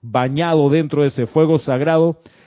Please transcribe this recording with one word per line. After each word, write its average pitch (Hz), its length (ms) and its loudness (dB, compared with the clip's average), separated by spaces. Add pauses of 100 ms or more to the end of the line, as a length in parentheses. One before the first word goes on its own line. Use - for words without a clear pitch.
bañado 139 640 0
dentro 147 320 0
de 143 80 2
ese 127 180 -4
fuego 160 320 2
sagrado, 160 600 0 (260)